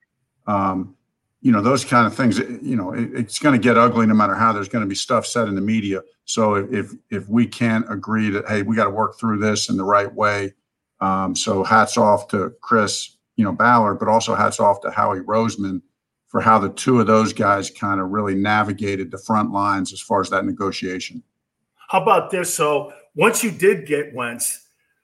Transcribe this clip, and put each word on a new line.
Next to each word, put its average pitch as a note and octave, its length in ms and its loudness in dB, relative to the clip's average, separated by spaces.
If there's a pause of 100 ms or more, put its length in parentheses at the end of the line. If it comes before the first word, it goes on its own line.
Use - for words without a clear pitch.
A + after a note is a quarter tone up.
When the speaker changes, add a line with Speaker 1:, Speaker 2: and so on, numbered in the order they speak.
(480)
Speaker 1:
um, F#2+ 480 -2 (460)
you B2+ 100 4
know, G#2 100 4
those B2+ 220 2
kind A#2+ 240 2
of G#2 80 -6
things, A#2 240 0
you C3 360 -6
know, F#2+ 180 -4
it, A#2 200 -4
it's B2 260 -6
gonna C#3+ 180 4
get A2+ 200 2
ugly A#2 280 4
no G#2+ 80 4
matter G#2 220 2
how. A2+ 180 2
There's G2+ 160 -6
gonna A2 160 -2
be G2 100 -4
stuff A2+ 300 -2
said A#2 220 -2
in G2 80 -4
the F#2+ 60 -2
media. G2+ 400 -2 (240)
So G#2+ 300 0
if, G2 160 -4
if, G2+ 200 -4 (180)
if G2 200 -8
we A#2 180 2
can't A2+ 420 -2
agree G#2+ 400 -2
that, G2+ 180 -4
hey, G#2+ 140 -2
we A2 140 -2
gotta G#2 140 2
work G2+ 280 -2
through G#2+ 220 -2
this G#2 300 0
in F#2+ 80 -2
the F#2+ 60 -4
right G2+ 300 2
way. G2+ 400 -2 (460)
Um, F#2+ 360 -2
so G2 280 -2
hats G#2+ 340 2
off G#2+ 320 4
to G2+ 320 -2
Chris, - 560 -2 (200)
you A2+ 60 2
know, G2 80 0
Ballard, A2 460 4
but G#2+ 100 -2
also A2 280 2
hats G#2 240 0
off G2+ 220 2
to - 100 -6
Howie G#2 300 -2
Roseman G2+ 600 -2 (460)
for - 140 -2
how A2 180 6
the F#2+ 100 0
two B2+ 300 2
of G#2 80 2
those A2 260 4
guys G2+ 360 0
kinda G2 340 -4
really G2 320 -2
navigated G2+ 760 -2
the F#2 80 -12
front G#2+ 340 0
lines G2 420 -2
as - 80 -14
far G2+ 200 0
as F#2 80 -4
that G2 160 -2
negotiation. F#2 800 -6 (640)
Speaker 2:
How F#3+ 140 0
about G#3 280 2
this? F3+ 240 -4
So D3 380 0 (240)
once A3 280 2
you A3 80 -2
did F3 360 2
get D3 260 -4
Wentz, A#2+ 540 -8 (360)